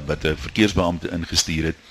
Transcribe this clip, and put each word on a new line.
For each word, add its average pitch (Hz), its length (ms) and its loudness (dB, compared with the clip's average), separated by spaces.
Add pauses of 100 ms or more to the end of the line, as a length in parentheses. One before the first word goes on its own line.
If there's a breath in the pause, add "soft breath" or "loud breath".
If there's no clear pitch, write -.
wat 76 180 -2
'n 78 140 2
verkeersbeampte 90 720 2
ingestuur 82 640 -2
het. - 40 -20 (140 loud breath)